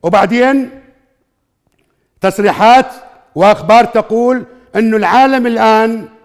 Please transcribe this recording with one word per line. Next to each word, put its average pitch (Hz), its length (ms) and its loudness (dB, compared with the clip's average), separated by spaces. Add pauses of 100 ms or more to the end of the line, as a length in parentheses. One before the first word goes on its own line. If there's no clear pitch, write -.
وبعدين 240 680 0 (1500)
تصريحات 214 640 2 (480)
وأخبار 208 500 2
تقول 233 600 -2 (320)
أن 220 180 0
العالم 240 520 0
الآن 220 640 -2 (160)